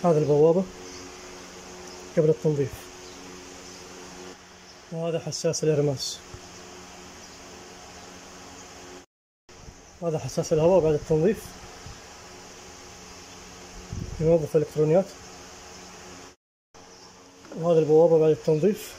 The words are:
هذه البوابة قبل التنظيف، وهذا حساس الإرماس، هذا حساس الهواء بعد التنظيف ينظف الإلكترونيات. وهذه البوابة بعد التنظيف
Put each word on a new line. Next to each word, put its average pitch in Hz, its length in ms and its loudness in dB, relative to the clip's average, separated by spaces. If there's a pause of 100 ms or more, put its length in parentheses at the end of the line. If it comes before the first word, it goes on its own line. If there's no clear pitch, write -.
هذه 170 140 4
البوابة 151 460 4 (1500)
قبل 156 120 2
التنظيف، 147 420 0 (2250)
وهذا 165 280 -4
حساس - 440 -4
الإرماس، 147 560 0 (3750)
هذا 165 180 -2
حساس 160 340 -2
الهواء 165 300 6
بعد 156 100 4
التنظيف 160 500 0 (2750)
ينظف 160 360 2
الإلكترونيات. 156 500 2 (2500)
وهذه 165 240 4
البوابة 160 400 6
بعد 156 120 6
التنظيف 156 680 0